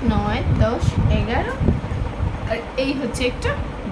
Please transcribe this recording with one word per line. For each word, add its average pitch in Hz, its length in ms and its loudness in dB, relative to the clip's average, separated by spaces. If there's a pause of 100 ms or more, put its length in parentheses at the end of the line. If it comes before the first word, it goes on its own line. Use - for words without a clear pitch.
(140)
নয়, 208 260 2 (240)
দশ, 233 200 0 (360)
এগারো, - 340 0 (960)
আর - 80 -2 (240)
এই 269 180 0
হচ্ছে 262 300 -4
একটা - 200 -2 (420)